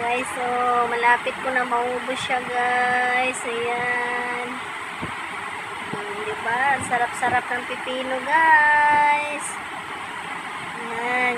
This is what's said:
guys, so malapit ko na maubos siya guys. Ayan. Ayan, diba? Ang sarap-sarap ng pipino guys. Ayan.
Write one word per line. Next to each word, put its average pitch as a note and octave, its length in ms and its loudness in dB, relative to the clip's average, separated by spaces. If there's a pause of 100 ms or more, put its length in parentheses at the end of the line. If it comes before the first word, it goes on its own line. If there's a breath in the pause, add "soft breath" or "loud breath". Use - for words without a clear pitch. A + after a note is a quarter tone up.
guys, B3 320 0
so B3 80 -2 (480)
malapit A#3+ 480 2
ko C4 160 -4
na B3 80 4
maubos B3 560 -2
siya B3+ 240 -2
guys. B3 1040 2
Ayan. A#3+ 960 -2 (1500)
Ayan, - 320 -6
diba? A3+ 320 0 (160)
Ang - 80 -4
sarap-sarap B3 640 0
ng B3 160 -2
pipino B3+ 520 -4 (120)
guys. D4 1160 6 (1400)
Ayan. A#3+ 580 0